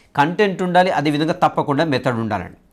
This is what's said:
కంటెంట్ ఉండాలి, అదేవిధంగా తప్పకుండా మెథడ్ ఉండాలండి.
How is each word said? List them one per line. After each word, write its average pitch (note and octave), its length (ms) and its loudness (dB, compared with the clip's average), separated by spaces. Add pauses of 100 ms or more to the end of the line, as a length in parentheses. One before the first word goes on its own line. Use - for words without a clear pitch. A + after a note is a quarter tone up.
(180)
కంటెంట్ F3+ 480 0
ఉండాలి, F3+ 320 4
అదేవిధంగా D#3+ 460 0
తప్పకుండా D3+ 480 0
మెథడ్ B2+ 320 0
ఉండాలండి. F#2+ 340 -6 (140)